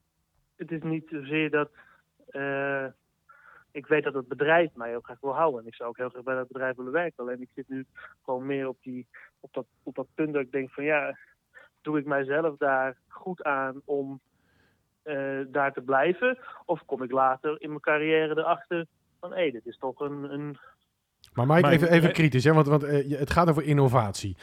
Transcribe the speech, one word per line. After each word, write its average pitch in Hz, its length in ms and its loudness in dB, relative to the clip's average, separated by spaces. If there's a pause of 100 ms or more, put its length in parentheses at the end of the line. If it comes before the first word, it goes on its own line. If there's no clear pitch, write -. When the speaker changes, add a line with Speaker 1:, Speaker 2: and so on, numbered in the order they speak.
(560)
Speaker 1:
het 165 160 -12
is 160 120 -6
niet 160 260 -4
zozeer 151 400 -2
dat, 147 200 0 (600)
eh, 139 560 -4 (880)
ik 143 160 -12
weet 151 160 4
dat 147 100 -2
het 131 140 -6
bedrijf 151 460 2
mij 117 160 -8
heel 117 120 -6
graag - 180 -18
wil 139 160 -4
houden. 143 260 0
En 113 60 -16
ik 110 80 -18
zou 120 140 -10
ook 117 80 -12
heel 127 120 -6
graag 123 140 -16
bij 131 120 -4
dat 127 120 -6
bedrijf 127 280 -6
willen 127 160 -10
werken. 160 320 -4
Alleen 123 180 -8
ik 123 140 -16
zit 135 140 -14
nu 131 160 -8 (380)
gewoon 131 220 -6
meer 135 220 -4
op 127 140 -8
die, 127 260 -12 (320)
op - 140 -20
dat, 175 120 -8 (180)
op - 120 -12
dat 131 180 -8
punt 156 200 -4
dat 143 80 0
ik 127 100 -8
denk 131 200 -4
van, 143 120 -10
ja, 143 340 -2 (640)
doe 151 180 -2
ik 135 60 -6
mijzelf 143 520 0
daar 131 400 0 (100)
goed - 360 -12
aan 135 420 -4
om, 135 340 -4 (840)
eh, 139 460 -6
daar 139 260 0
te 139 80 -8
blijven? 165 560 2 (280)
Of 165 200 -4
kom 127 180 -6
ik 120 80 -8
later 131 500 0
in 156 80 -10
mijn 151 120 -10
carrière 156 560 2
erachter 165 480 -2 (340)
van, 175 140 -12
hé, 175 180 0
dit 117 140 -12
is 117 120 -12
toch 127 220 -8
een... 143 240 -6 (100)
een 147 240 -8 (760)
Speaker 2:
Maar 120 140 0
Mike, 160 140 6
Speaker 3:
Mike, 143 140 6
Speaker 2:
even, 165 160 6
even 170 180 8
Speaker 3:
eh, 185 60 2
Speaker 2:
kritisch, 139 280 4
hè? 151 100 8
Want, 151 140 6
want, 147 160 4
eh, 143 260 2
je, 147 80 0
het 143 120 -2
gaat 170 200 4
over 151 140 2
innovatie. 123 800 2